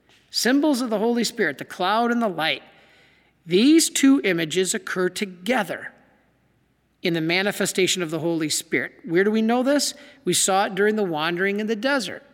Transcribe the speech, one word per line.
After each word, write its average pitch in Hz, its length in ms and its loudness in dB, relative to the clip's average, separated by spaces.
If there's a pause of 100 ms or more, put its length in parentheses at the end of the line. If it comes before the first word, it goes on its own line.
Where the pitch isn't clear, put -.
(300)
Symbols 277 500 2
of 254 100 -4
the 214 80 0
Holy 233 260 0
Spirit, 156 340 -2
the - 60 -12
cloud 220 460 0
and 240 100 0
the 226 80 0
light. 156 340 -2 (840)
These 254 420 6
two 277 360 4
images 175 500 -2
occur 185 340 -4
together 185 840 -6 (1120)
in 170 120 -2
the 165 60 -2
manifestation 185 840 -2
of 160 80 -6
the 165 80 -6
Holy 160 300 -2
Spirit. 143 440 -4 (120)
Where 185 200 2
do 214 60 4
we 220 100 2
know 233 220 2
this? 269 320 0 (300)
We 180 100 0
saw 196 320 2
it 214 80 -8
during 208 220 2
the 208 80 0
wandering 175 560 -2
in 214 80 -4
the 226 80 -2
desert. 233 460 -4 (120)